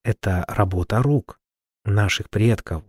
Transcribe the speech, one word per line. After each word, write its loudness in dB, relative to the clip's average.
это -2
работа 0
рук 0
наших 0
предков 0